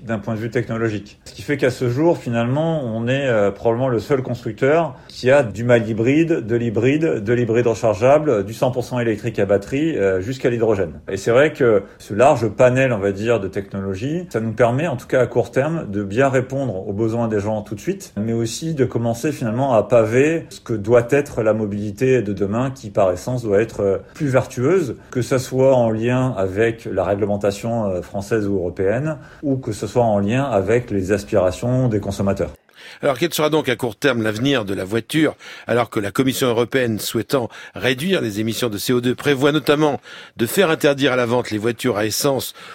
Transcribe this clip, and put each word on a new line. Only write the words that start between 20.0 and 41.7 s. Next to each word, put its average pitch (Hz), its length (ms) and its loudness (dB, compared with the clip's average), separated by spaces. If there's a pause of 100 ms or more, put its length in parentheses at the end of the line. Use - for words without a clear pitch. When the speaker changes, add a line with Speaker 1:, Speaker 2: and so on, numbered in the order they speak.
Speaker 1:
ce - 100 -18
que - 120 -8
doit 117 380 4
être 143 320 0
la 107 100 4
mobilité 107 680 0
de 101 100 -4
demain, 104 380 -2
qui 110 200 -14
par 95 200 2
essence 120 320 -4
doit 104 180 2
être, 113 200 -4
euh, 98 180 0 (160)
plus 151 140 -4
vertueuse, 131 640 0 (160)
que 127 100 -4
ça 127 200 0
soit 131 340 4
en 117 160 2
lien 123 460 0
avec 107 560 -2
la 95 120 0
réglementation, 104 840 -2
euh, 90 160 -2
française 101 440 -4
ou 98 100 0
européenne, 98 600 -2 (260)
ou 139 140 0
que 120 160 -6
ce 104 140 -8
soit 120 180 2
en 104 140 2
lien 117 260 0
avec 113 460 0
les 98 220 0
aspirations 110 760 0
des 107 120 0
consommateurs. 95 500 -2 (500)
Speaker 2:
Alors, 135 160 0
quel 160 160 -2
sera 151 160 0
donc 147 220 0
à 117 60 2
court 117 200 -4
terme 120 260 2
l'avenir 110 440 0
de 95 80 -4
la 95 100 -4
voiture, 117 500 0 (320)
alors 117 220 2
que 113 120 -4
la 101 100 -4
Commission 131 380 0
européenne, 117 500 0
souhaitant 113 500 -2 (260)
réduire 135 460 0
les 107 200 -4
émissions 113 280 -2
de 101 80 -6
C 127 160 -2
O 123 80 2
deux, 123 140 0
prévoit 143 380 2
notamment 147 480 2 (360)
de 117 80 0
faire 180 240 2
interdire 139 440 2
à 127 40 0
la 123 80 2
vente 117 260 0
les 107 60 -4
voitures 117 400 -2